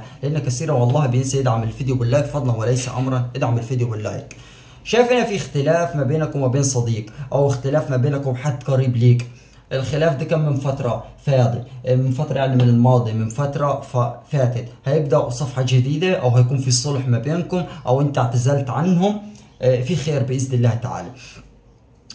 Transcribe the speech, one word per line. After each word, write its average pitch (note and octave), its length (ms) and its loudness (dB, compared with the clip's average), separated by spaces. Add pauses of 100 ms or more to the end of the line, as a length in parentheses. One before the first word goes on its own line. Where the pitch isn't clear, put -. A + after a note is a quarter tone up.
(240)
لأن D3+ 160 -2
كثيراً D3 340 -4
والله C3 340 2
بينسى B2 300 0
يدعم A#2 260 0
الفيديو B2+ 320 -2
باللايك B2 300 2
فضلاً B2+ 300 -2
وليس A#2 340 -2
أمراً، B2+ 460 -2
ادعم A#2+ 220 0
الفيديو A#2+ 300 -2
باللايك. G#2+ 480 -8 (480)
شايف A#3+ 280 2
هنا B3 120 4
في G3+ 120 -2
اختلاف D#3 600 0
ما D3 80 0
بينك D3+ 320 -2
وما C#3 120 0
بين C#3 160 2
صديق، A#2 420 -2 (280)
أو C#3+ 140 2
اختلاف C#3 420 -2
ما C3 80 0
بينك C#3 300 0
وحد B2+ 360 -4
قريب B2+ 340 0
ليك، B2 280 4 (480)
الخلاف D3 420 0
ده D#3 100 -6
كان D#3+ 140 0
من D3 160 2
فترة B2+ 480 -2 (220)
فاضي، B2+ 380 2 (240)
من B2+ 240 2
فترة C#3 260 -4
يعني C3+ 180 0
من B2 140 6
الماضي، A#2+ 440 6
من A2 160 -2
فترة C#3+ 520 -2
ف-، - 500 -4
فاتت، A#2+ 340 0 (200)
هيبدأ C#3+ 440 2
صفحة C3+ 320 -4
جديدة، C#3 520 2
أو B2 160 0
هيكون B2 280 4
في B2+ 140 -2
صلح C3+ 360 0
ما A#2 120 2
بينكم، F3 440 -2 (240)
أو C3 140 2
أنت C#3+ 160 0
اعتزلت B2 520 0
عنهم، F3+ 520 0 (400)
آه، B2+ 200 2
في E3+ 140 -2
خير C#3+ 280 -2
بإذن B2+ 300 -2
الله A#2+ 200 4
تعالى. F2 360 -6 (1040)